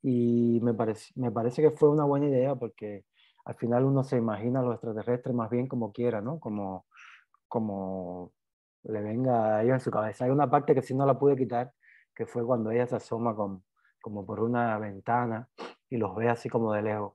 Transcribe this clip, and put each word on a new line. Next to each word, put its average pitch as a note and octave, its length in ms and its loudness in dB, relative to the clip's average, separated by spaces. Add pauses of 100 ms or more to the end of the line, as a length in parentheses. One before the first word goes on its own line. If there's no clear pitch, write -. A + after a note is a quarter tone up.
Y A#2+ 600 4
me A#2+ 100 2
parec-, A2 420 -2
me B2 160 -2
parece B2 300 -2
que D3+ 100 8
fue D3+ 180 6
una D3+ 160 4
buena C#3+ 220 2
idea C3+ 280 2
porque G#2 500 -10 (400)
al - 100 -10
final A#2+ 300 2
uno C#3 180 2
se C3+ 140 -2
imagina A2+ 420 -2
a B2+ 40 0
los A#2+ 120 0
extraterrestres A#2+ 600 -4
más A2+ 140 -2
bien B2 180 -2
como A#2 260 -4
quiera, A#2 280 -2
¿no? D3 180 -6
Como, G2+ 460 -6 (600)
como F#2+ 880 -6 (500)
le G#2+ 180 -6
venga A2 560 2
a A2 60 2
ellos B2+ 120 4
en B2 60 0
su A#2+ 100 -4
cabeza. A2 340 -2
Hay B2+ 60 2
una C#3 180 4
parte C#3+ 260 4
que C3+ 60 2
sí C3 120 -8
no C3+ 120 2
la C#3 140 4
pude C#3 180 4
quitar, A#2+ 360 -4 (420)
que A2+ 120 -6
fue A#2+ 180 -4
cuando A2+ 260 0
ella A#2+ 160 2
se B2 100 -4
asoma A2+ 380 -4
con, G2 280 -6 (380)
como G2+ 240 -10
por G#2 160 -6
una A#2 380 0
ventana A2 680 -4 (400)
y B2+ 80 -4
los G2 180 -2
ve A#2 140 0
así A#2 200 -2
como A2+ 240 0
de G#2 100 0
lejos. G#2+ 320 -4